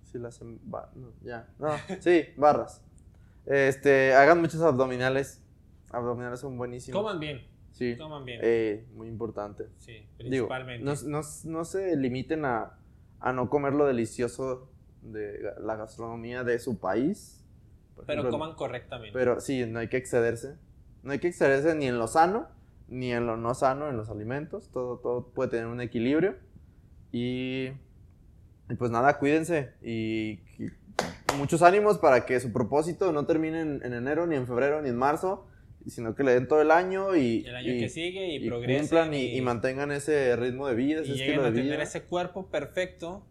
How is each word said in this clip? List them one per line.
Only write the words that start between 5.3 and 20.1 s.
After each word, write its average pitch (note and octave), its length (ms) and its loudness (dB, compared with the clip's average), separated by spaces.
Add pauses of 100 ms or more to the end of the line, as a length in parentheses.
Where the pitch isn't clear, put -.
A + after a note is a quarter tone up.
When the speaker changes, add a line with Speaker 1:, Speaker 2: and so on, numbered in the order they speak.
Speaker 1:
Abdominales A#2+ 480 -6
son C3 180 -10
buenísimos. B2 440 -8
Speaker 2:
Coman G#3 180 -4
bien. D3 260 -8 (260)
Speaker 1:
Sí. A#2+ 260 -4
Speaker 2:
Coman D#3 280 -14
bien. A#2+ 160 -12
Speaker 1:
Eh, A2+ 520 0
muy A2 160 -14
importante. G#2+ 580 -10 (120)
Speaker 2:
Sí, G#2+ 280 -20 (100)
Speaker 1:
Digo, B2 300 -2
Speaker 2:
principalmente. B2+ 380 -8
Speaker 1:
no, C#3+ 80 -2 (120)
no, D3 160 -4 (240)
no D#3+ 200 -6
se F#3 320 -2
limiten C3+ 480 -2
a, A2+ 320 -4 (420)
a B2+ 140 -2
no B2+ 160 -2
comer C#3+ 240 2
lo D3 120 4
delicioso B2+ 840 -2 (300)
de G#2+ 400 -10
ga-, G#2 180 -8
la A2 160 -4
gastronomía A#2 680 -8
de A#2+ 140 2
su A#2+ 200 -4
país. A#2 640 -2 (520)
Por - 100 -18
Speaker 2:
Pero - 160 -4
Speaker 1:
ejemplo, C3 180 -2
Speaker 2:
coman D#3 160 -8
correctamente. B2 600 -10
Speaker 1:
pero B2 240 2
sí, C3 240 -2
no A2+ 140 -6
hay A#2 100 -6
que B2+ 80 -2
excederse. B2 580 0 (480)